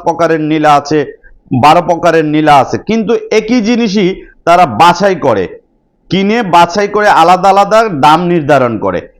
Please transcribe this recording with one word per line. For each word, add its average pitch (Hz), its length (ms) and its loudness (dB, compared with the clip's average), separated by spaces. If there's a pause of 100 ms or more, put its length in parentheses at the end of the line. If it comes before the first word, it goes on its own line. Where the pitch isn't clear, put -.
প্রকারের 165 380 -2
নীলা 151 320 0
আছে, 143 320 0 (560)
বারো 160 200 4
প্রকারের 165 440 0
নীলা 151 300 2
আছে, - 220 0
কিন্তু 220 360 -4 (180)
একই 220 300 0
জিনিসই 208 640 -2 (220)
তারা 175 200 4
বাছাই 170 500 0
করে, 113 320 -2 (600)
কিনে 202 340 -2
বাছাই 190 440 0
করে 208 200 -2
আলাদা 175 420 2
আলাদা 202 400 2
দাম 160 380 0
নির্ধারণ 139 520 0
করে। 92 220 -4 (180)